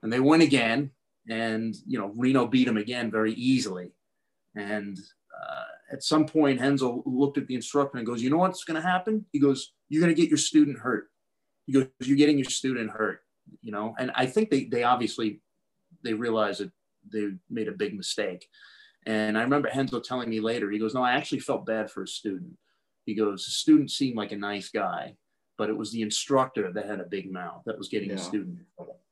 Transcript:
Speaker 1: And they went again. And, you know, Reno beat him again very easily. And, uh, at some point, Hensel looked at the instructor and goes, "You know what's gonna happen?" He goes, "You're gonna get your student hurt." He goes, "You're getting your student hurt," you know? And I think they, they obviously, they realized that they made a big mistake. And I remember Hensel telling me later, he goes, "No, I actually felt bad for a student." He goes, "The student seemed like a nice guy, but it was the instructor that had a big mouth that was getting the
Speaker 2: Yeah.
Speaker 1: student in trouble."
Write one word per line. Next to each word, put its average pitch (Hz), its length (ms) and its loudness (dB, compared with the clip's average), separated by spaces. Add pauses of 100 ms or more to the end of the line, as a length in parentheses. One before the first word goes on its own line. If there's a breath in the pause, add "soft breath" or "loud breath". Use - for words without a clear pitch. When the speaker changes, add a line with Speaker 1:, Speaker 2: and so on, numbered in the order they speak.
Speaker 1:
And 110 100 -4
they 123 80 0
went 160 240 8
again. 131 480 2 (380)
And, 113 440 -2 (140)
you 127 100 -2
know, 101 200 -4
Reno 127 300 4
beat 127 200 4
him 113 80 2
again 120 340 -2
very 110 260 2
easily. 101 560 0 (680)
And, 101 420 -6
uh, - 640 -14 (280)
at 139 120 -10
some 156 220 4
point, 143 340 4
Hensel 131 460 2
looked 139 320 2
at 139 80 -2
the 127 80 -6
instructor 139 460 -2
and 110 80 -4
goes, 120 160 -4
"You 127 80 2
know 156 60 4
what's 180 260 2
gonna 160 180 -4
happen?" 185 500 0
He 147 80 -2
goes, - 340 2 (160)
"You're 156 120 2
gonna 170 140 6
get 160 140 4
your 151 100 4
student 143 400 4
hurt." 120 320 -4 (560)
He 131 60 -4
goes, 131 140 6 (120)
"You're 135 180 2
getting 151 200 8
your 127 120 0
student 120 420 -4
hurt," 107 300 -2 (400)
you 113 100 -12
know? 107 280 -4
And 127 160 -4
I 127 100 2
think 214 240 2
they, 135 160 4
they 120 180 0
obviously, 120 580 0 (640)
they 117 100 -2
realized 107 480 0
that 95 100 -8 (400)
they 107 160 -2 (220)
made 113 180 -4
a 98 60 -6
big 101 220 -4
mistake. 95 520 -6 (580 soft breath)
And 107 320 0
I 110 60 0
remember 135 260 2
Hensel 120 320 -2
telling 123 300 -6
me 110 80 -2
later, 110 320 -2
he 104 80 -2
goes, 110 160 -2
"No, 127 80 0
I 123 100 2
actually 139 280 -2
felt - 240 -4
bad 110 260 -4
for 98 120 -10
a 95 40 -10
student." 90 500 -8 (480)
He 107 80 -6
goes, 101 320 -2
"The - 60 -8
student 151 400 4
seemed 127 240 -2
like 104 160 -4
a 104 60 -8
nice 101 320 -6
guy, 90 480 -4 (420)
but 107 100 0
it 110 80 -2
was 107 140 -6
the 113 100 -4
instructor 110 680 0
that 95 160 -6
had 98 140 -8
a 90 40 -10
big 95 260 -8
mouth 90 340 -12
that 113 120 -8
was - 120 -12
getting 101 200 -4
the 101 60 -6
Speaker 2:
Yeah. 92 60 -6
Speaker 1:
student 90 380 -6
in - 60 -20 (100)
trouble." - 240 -18 (120)